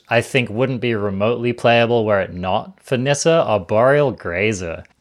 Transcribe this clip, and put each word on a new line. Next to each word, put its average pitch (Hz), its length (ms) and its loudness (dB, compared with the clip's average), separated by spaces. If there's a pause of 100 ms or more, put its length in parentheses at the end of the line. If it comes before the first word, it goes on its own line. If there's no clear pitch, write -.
(100)
I 117 100 2
think 117 300 -2
wouldn't 123 320 -2
be 120 120 0
remotely 110 600 -2
playable 117 500 2
were 104 160 2
it 92 140 -6
not 92 480 -4
for 131 160 -4
Nissa, 143 480 2
Arboreal 113 680 2
Grazer. 90 720 -4 (160)